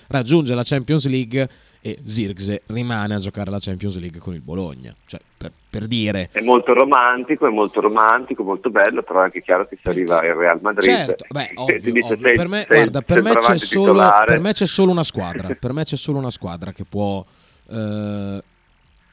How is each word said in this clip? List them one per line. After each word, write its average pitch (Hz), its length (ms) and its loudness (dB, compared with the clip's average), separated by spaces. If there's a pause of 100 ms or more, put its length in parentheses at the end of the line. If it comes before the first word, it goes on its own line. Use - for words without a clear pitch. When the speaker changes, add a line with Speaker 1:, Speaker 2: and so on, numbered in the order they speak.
Speaker 1:
raggiunge 135 460 0
la 123 80 -2
Champions 139 440 -2
League 131 420 -2 (320)
e - 220 -10
Zirkzee 101 640 -6
rimane 110 480 -4
a 104 40 -4
giocare 98 320 -8
la 101 80 -6
Champions 95 400 -6
League 85 200 -12
con 87 160 -10
il 76 80 -12
Bologna, 67 520 -10 (120)
cioè - 140 -16 (180)
per, 87 140 -14 (180)
per 104 160 -8
dire. 107 460 -2
Speaker 2:
È 104 100 -4
molto 123 320 4
romantico, 127 720 4
è 123 40 4
molto 107 300 0
romantico, 110 640 2
molto 95 260 -4
bello, 107 340 2
però 92 180 0
è 92 40 6
anche 92 160 -4
chiaro 92 260 0
che 95 100 -14
se - 80 -20
Speaker 1:
Perché? 90 180 -2
Speaker 2:
arriva 85 240 2
il 85 80 2
Real 85 260 2
Madrid, 95 340 2
Speaker 1:
Certo, - 360 -2
beh, 135 140 -6
Speaker 2:
<laughs> - 40 -10
e - 60 -14
Speaker 1:
ovvio, - 260 -6
Speaker 2:
ti 117 120 -4
dice: 117 200 0
Speaker 1:
ovvio. 110 140 -2
Speaker 2:
"Sei, 120 100 4
Speaker 1:
Per 90 120 -2
me, 104 200 -6
Speaker 2:
sei 113 80 6
Speaker 1:
guarda, 113 260 2
per - 140 2
Speaker 2:
il - 60 4
Speaker 1:
me 208 80 0
c'è 233 60 4
Speaker 2:
centravanti 165 300 4
Speaker 1:
solo, 196 260 0
Speaker 2:
titolare". 104 340 6
Speaker 1:
per 117 140 2
me 202 120 0
c'è 202 140 0
solo 185 240 2
una 170 140 0
squadra, 92 440 -6
Speaker 2:
<laughs> 127 100 -4
Speaker 1:
per 123 140 -6
me 151 120 -4
c'è 151 120 -6
solo 143 220 -4
una 131 120 -6
squadra 90 420 -10
che 92 120 -12
può, 98 400 -4 (460)
eh, 104 720 -8 (720)